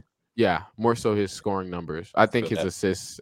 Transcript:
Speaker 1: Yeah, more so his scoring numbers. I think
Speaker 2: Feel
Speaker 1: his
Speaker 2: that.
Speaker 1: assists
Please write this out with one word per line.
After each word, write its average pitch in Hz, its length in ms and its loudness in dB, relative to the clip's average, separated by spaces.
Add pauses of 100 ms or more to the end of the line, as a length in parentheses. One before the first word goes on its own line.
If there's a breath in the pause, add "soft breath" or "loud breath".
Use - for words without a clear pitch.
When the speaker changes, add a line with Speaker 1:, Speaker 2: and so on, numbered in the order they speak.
(360)
Speaker 1:
Yeah, 95 260 2 (160)
more 117 180 2
so 113 180 0
his 101 180 0
scoring 95 360 -4
numbers. 85 460 -8
I 107 100 8
think 110 220 0
Speaker 2:
Feel 107 100 -2
Speaker 1:
his 82 80 -2
Speaker 2:
that. 92 40 0
Speaker 1:
assists - 540 -4